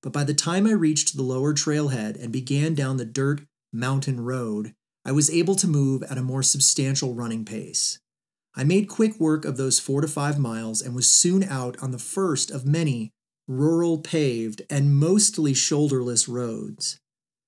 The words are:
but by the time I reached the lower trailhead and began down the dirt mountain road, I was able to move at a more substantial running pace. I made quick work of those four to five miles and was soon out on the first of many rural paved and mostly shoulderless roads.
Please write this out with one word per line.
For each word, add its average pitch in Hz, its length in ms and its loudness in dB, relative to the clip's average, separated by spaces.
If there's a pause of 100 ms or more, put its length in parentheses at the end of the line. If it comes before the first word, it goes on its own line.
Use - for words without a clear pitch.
but 135 100 -8
by 143 120 0
the 143 80 0
time 175 340 2
I 220 60 4
reached 156 420 2
the 135 80 -2
lower 131 300 0
trailhead 143 680 -2
and 117 100 -8
began 139 440 0
down 135 220 0
the 120 80 -4
dirt 135 360 -2 (300)
mountain 131 480 -2
road, 117 540 -6 (320)
I 135 80 -2
was 147 160 4
able 170 260 2
to 190 120 0
move 139 360 2
at 131 140 -8
a 127 60 -2
more 131 200 -2
substantial 135 720 2
running 113 320 -6
pace. - 540 -6 (560)
I 131 100 -2
made 190 240 4
quick 220 280 0
work 156 280 2
of 131 120 -4
those 131 220 0
four 139 220 0
to 160 60 2
five 147 300 -2
miles 113 440 -2
and 127 120 -8
was 123 180 2
soon 190 320 4
out 131 380 -4
on 135 100 -4
the 123 60 -6
first 170 540 -2
of 131 140 -6
many 139 460 0 (360)
rural 165 520 2
paved 123 720 -2
and 143 260 4
mostly 156 580 4
shoulderless 131 760 2
roads. 113 720 -6 (480)